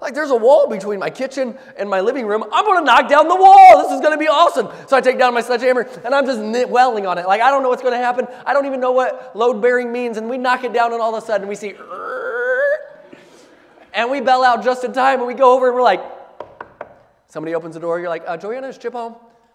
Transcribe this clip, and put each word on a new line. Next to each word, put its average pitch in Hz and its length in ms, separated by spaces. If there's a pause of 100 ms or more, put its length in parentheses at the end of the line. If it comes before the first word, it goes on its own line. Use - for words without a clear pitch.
like, 294 120
there's 277 200
a 247 40
wall 269 300
between 208 320
my 156 100
kitchen 262 480 (200)
and 202 120
my 190 120
living 240 260
room. 208 240
I'm 349 140
gonna 370 200
knock 254 240
down 302 200
the 359 80
wall. 381 480
This - 80
is 269 80
gonna 302 180
be 302 80
awesome. 285 440 (180)
So 269 80
I 247 40
take 240 180
down 247 160
my 233 60
sledgehammer 247 460 (180)
and 240 80
I'm 277 140
just 247 140
nit-, 220 280
welling 226 380
on 175 120
it. 175 100
Like, 208 140
I 254 100
don't 269 100
know 262 60
what's 247 140
gonna 247 140
happen. 240 300 (180)
I 254 100
don't 277 120
even 262 140
know 254 100
what 247 460
load 220 260
bearing 247 300
means. 240 240
And 220 120
we 254 80
knock 254 280
it 233 80
down 233 200
and 233 80
all 220 140
of 214 80
a - 20
sudden 202 220
we 208 80
see, 202 220 (2250)
and 226 160
we 277 100
bell 254 240
out 233 180
just 247 220
in 226 80
time, 262 260
and 247 80
we 247 80
go 247 200
over 254 120
and 247 80
we're 254 80
like, 208 180 (1300)
somebody 160 300
opens 165 180
the 165 60
door, 170 180
you're 175 120
like, 165 180
"Uh, 170 80
Joanna, 233 320
is 247 100
Chip 233 140
home?" 233 240 (380)